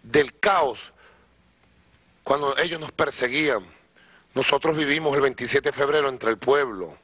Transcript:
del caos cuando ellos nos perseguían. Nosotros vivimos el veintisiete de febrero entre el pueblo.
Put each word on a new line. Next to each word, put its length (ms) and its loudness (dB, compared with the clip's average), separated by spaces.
del 360 0
caos 400 2
cuando 340 0
ellos 240 -4
nos 120 -12
perseguían. 720 -2
Nosotros 420 0
vivimos 400 0
el 60 2
veintisiete 500 0
de 60 -14
febrero 320 2
entre 220 -2
el 80 -2
pueblo. 640 0